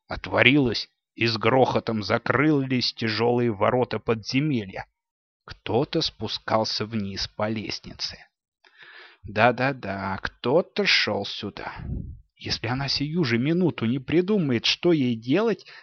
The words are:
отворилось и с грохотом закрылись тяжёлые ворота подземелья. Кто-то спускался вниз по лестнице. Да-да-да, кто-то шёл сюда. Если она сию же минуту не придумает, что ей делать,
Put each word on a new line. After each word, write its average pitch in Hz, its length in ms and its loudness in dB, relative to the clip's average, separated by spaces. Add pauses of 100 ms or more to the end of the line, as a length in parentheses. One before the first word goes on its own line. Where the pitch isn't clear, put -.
отворилось 117 840 2 (280)
и 113 100 0
с 113 100 0
грохотом 110 680 2
закрылись 131 880 2
тяжёлые 117 560 0
ворота 110 480 0
подземелья. 117 880 -2 (580)
Кто-то 143 560 -2
спускался - 880 -4
вниз 98 400 -6
по 107 220 -6
лестнице. - 720 -8 (1040)
Да-да-да, 104 1000 0
кто-то 175 640 0
шёл 101 400 0
сюда. - 480 -10 (640)
Если - 320 -6
она 135 180 -4
сию 151 380 0
же 117 140 2
минуту 156 480 2
не 127 120 0
придумает, 156 680 2
что - 280 2
ей 127 240 2
делать, 180 500 0 (160)